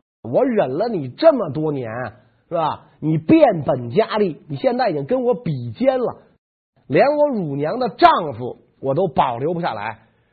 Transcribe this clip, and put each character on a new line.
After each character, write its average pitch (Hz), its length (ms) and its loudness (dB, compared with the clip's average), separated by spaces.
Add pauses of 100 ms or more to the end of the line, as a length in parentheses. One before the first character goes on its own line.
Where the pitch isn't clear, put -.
(240)
我 147 200 2
忍 202 260 0
了 180 180 -2
你 165 200 -4
这 311 240 4
么 214 180 0
多 156 200 -4
年， 131 180 -6 (600)
是 160 80 -8
吧？ 147 300 -4 (120)
你 160 200 0
变 233 460 6
本 123 260 -2
加 190 280 0
厉， 190 300 -2
你 143 80 -8
现 247 200 0
在 247 140 0
已 160 40 -2
经 139 120 -4
跟 254 160 0
我 240 120 2
比 135 360 -6
肩 262 300 0
了， - 220 -6 (640)
连 175 180 4
我 294 220 2
乳 185 260 -4
娘 151 240 -4
的 247 100 -2
丈 339 220 4 (260)
夫 117 200 -10 (260)
我 135 120 -2
都 185 120 0
保 139 320 -2
留 151 160 -4
不 170 60 -8
下 156 140 -6
来， 107 260 -10 (320)